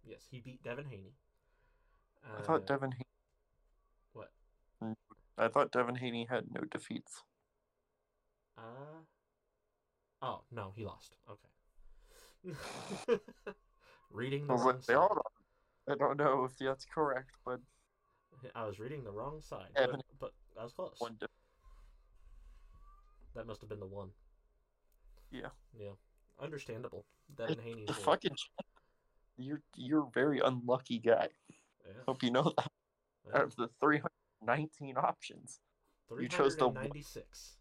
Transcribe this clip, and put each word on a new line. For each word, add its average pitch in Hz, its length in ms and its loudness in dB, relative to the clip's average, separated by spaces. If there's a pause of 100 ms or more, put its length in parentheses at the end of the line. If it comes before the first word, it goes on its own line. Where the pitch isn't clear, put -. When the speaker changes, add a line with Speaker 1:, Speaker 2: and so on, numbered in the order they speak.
Speaker 1:
Yes, - 240 -18
he 127 100 -12
beat 127 220 -14
Devin 131 240 -8
Haney. 110 300 -14 (1200)
Speaker 2:
I 104 60 -8
thought 151 180 4
Speaker 1:
Uh, - 40 -12
Speaker 2:
Devin 139 260 0
Haney 127 140 -8 (1080)
Speaker 1:
What? 107 180 -16 (520)
Speaker 2:
Mm, 110 120 -4 (440)
I 113 80 6
thought 139 240 4
Devin 123 240 2
Haney 117 340 -4
had 123 220 0
no - 180 -4
defeats. - 540 -10 (1300)
Speaker 1:
Uh, 139 460 -16 (1160)
oh, 120 200 -4 (100)
no, 101 240 -8
he 113 100 -8
lost. - 300 -14 (140)
Okay. - 1900 -6
<laughs> - 0 - (920)
Reading 135 360 -2
the 131 60 2
Speaker 2:
I - 20 4
was 120 80 4
Speaker 1:
wrong 127 120 6
Speaker 2:
like, 127 100 -10
"They 117 80 6
Speaker 1:
side. 139 60 10
Speaker 2:
all 196 160 6
lost." - 760 -8
I 139 60 2
don't 139 220 2
know 139 280 6
if 131 120 -6
that's 135 280 -2
correct, 135 460 -2 (140)
but 123 140 -4 (960)
Speaker 1:
I 113 100 -6
was 101 140 -6
reading 135 240 -8
the 107 80 -10
wrong 139 300 -8
side, 98 340 -12
Speaker 2:
Evan 131 260 4 (180)
Speaker 1:
but, - 140 -10 (220)
but 110 40 -14
I 113 40 -8
was 120 100 -12
close. 185 260 -8
Speaker 2:
one 117 200 -4
def- - 100 -8 (2000)
Speaker 1:
That 117 120 -10
must 107 140 -10
have 107 80 -18
been 104 100 -10
the 98 80 -10
one. 98 220 -10 (1200)
Speaker 2:
Yeah. 131 160 -10 (300)
Speaker 1:
Yeah. 101 140 -12 (500)
Understandable. 123 640 -10 (300)
Devin 117 220 -2
Speaker 2:
The 113 60 -14
Speaker 1:
Haney's 117 260 -10
a - 40 -2
Speaker 2:
fucking - 420 2
ch-, - 160 -10 (880)
you're, 143 240 -6 (140)
you're 143 280 2
a 127 100 -6
very 139 260 4
unlucky 123 600 2
guy. 113 300 6 (560)
Speaker 1:
Yeah. 92 80 -18 (140)
Speaker 2:
Hope 131 160 0
you 120 80 6
know 139 260 6
that. - 140 0 (560)
Speaker 1:
Yeah. 104 100 2
Speaker 2:
Out 143 80 8
of - 100 -8
the 117 140 -2 (100)
three 151 180 6
hundred - 140 -2 (300)
nineteen 135 560 -2
options, - 600 -4 (600)
you 123 80 -2
chose 135 280 6
the 135 120 6
one 123 80 4
Speaker 1:
Three 127 60 -6
hundred - 40 -
and 143 80 -6
ninety-six. - 680 -16